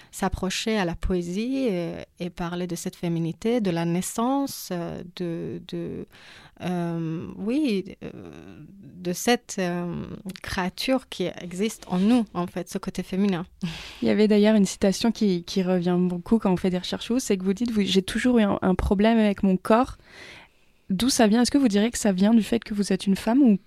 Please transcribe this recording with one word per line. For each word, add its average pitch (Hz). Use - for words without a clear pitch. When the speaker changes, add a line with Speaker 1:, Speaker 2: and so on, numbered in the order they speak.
Speaker 1:
s'approcher 196
à 202
la 165
poésie 208
et, 175
et 180
parler 175
de 170
cette -
féminité, 170
de 196
la 170
naissance, 233
euh, 170
de... 170
de, 170
euh, 170
oui, 220
euh, -
de 180
cette, -
euh, 175
créature -
qui -
existe 180
en 180
nous, 220
en 175
fait, 175
ce 190
côté 185
féminin. 185
<laughs> -
Speaker 2:
Il 233
y 220
avait 214
d'ailleurs 208
une 202
citation 202
qui, 185
qui -
revient 180
beaucoup 180
quand 185
on 175
fait 185
des 180
recherches, -
c'est 208
que 185
vous 196
dites, 240
vous, « 214
J'ai 185
toujours 240
eu -
un, 202
un 185
problème 214
avec 208
mon 190
corps », 226
D'où 202
ça 240
vient ? 226
Est-ce 240
que 294
vous 277
direz 208
que -
ça 208
vient 196
du 220
fait 233
que -
vous 202
êtes 185
une 196
femme 240
ou, 220